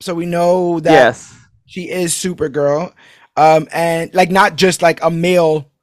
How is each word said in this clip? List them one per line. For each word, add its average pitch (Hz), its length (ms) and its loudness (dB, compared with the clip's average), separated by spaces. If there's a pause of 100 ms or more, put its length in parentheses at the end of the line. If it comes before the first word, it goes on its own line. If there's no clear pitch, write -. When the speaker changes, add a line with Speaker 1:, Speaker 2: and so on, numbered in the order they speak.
Speaker 1:
so 180 140 -8
we 170 120 -6
know 175 540 0
that 160 120 2
Speaker 2:
Yes. 127 420 2 (300)
Speaker 1:
she 175 260 -14
is 170 240 -4
Supergirl. 151 800 -4 (440)
Um, 160 360 4
and, 165 420 -4
like, 180 160 2
not 190 260 2
just, 180 260 0
like, 170 200 0
a 160 80 0
male 165 600 0 (120)